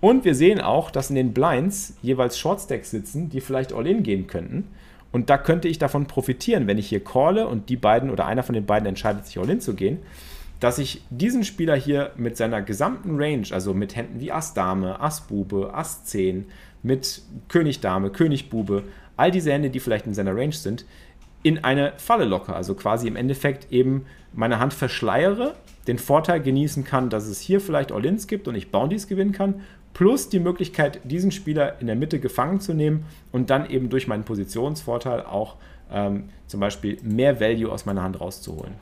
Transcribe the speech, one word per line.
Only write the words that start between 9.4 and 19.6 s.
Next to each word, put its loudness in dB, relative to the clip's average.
zu -4
gehen, 0
dass 2
ich -6
diesen 0
Spieler 0
hier 0
mit -2
seiner 0
gesamten -2
Range, 0
also -2
mit -2
Händen -8
wie -6
Ass -6
Dame, -2
Ass -4
Bube, -4
Ass -8
zehn, -2
mit -2
König 2
Dame, 0
König 0
Bube, -2
all 6
diese 0
Hände, 0